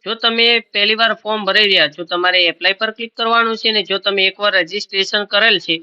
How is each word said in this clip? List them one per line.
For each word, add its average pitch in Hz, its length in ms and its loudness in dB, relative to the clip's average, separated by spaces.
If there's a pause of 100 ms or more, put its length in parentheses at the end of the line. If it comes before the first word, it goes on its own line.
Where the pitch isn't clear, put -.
જો 196 60 -6 (100)
તમે 233 240 2 (280)
પહેલી 214 280 0
વાર 220 120 2 (100)
ફોર્મ 214 260 -4
ભરી 202 220 4
રહ્યા 156 240 2
છો, 180 60 -12 (100)
તમારે 180 280 0 (120)
એપ્લાય 190 300 -2
પર 220 160 -2
ક્લિક 233 220 -12
કરવાનું 226 420 0
છે 233 120 -2
અને 214 160 0
જો 190 160 0
તમે 196 240 0
એકવાર 196 320 -2
રજિસ્ટ્રેશન 196 640 -4 (100)
કરેલ 208 320 2
છે 165 180 -2